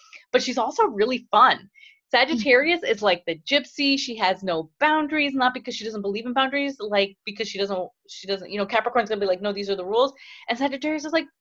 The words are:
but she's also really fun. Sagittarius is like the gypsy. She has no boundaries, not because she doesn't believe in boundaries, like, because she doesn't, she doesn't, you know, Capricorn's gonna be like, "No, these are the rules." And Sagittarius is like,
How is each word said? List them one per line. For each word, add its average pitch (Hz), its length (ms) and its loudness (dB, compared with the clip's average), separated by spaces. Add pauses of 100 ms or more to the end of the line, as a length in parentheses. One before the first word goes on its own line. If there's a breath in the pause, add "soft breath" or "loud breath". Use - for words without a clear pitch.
(320 loud breath)
but 254 100 4
she's 247 160 -4
also 262 280 0
really 240 440 -2
fun. 214 400 6 (400 soft breath)
Sagittarius 269 760 4
is 214 180 -2
like 185 240 2
the 165 140 -4
gypsy. 277 600 0
She 247 160 -6
has 196 280 0
no 165 360 -2
boundaries, 302 540 0
not 254 200 2
because 254 220 -10
she - 80 -10
doesn't 214 200 -6
believe 202 220 -4
in 247 60 -6
boundaries, 269 480 -2
like, 202 460 -2
because 208 240 -8
she 202 80 -12
doesn't, 190 320 -4 (180)
she - 200 -18
doesn't, 190 220 -6
you 202 80 -8
know, 202 80 -2
Capricorn's 226 440 0
gonna 214 100 -2
be 202 80 -2
like, 185 140 0
"No, 208 100 -2
these 202 180 -6
are 196 60 -2
the 185 100 -6
rules." 240 280 0 (340 loud breath)
And 240 100 -2
Sagittarius 285 460 -4
is 311 80 -10
like, 320 140 0 (160)